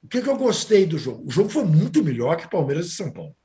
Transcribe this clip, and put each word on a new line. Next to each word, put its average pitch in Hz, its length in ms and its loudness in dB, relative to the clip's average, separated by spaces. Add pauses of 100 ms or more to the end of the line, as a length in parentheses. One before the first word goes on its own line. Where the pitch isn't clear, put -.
O - 60 -20
que 247 160 -4
que 277 60 -2
eu 269 80 0
gostei 208 500 2
do 160 100 -4
jogo? 135 300 -8
O 135 60 -8
jogo 202 160 2
foi 285 160 -2
muito 185 360 4
melhor 139 360 0
que - 120 -12
Palmeiras 156 380 -2
e - 60 -8
São 170 180 -6
Paulo. - 240 -14 (100)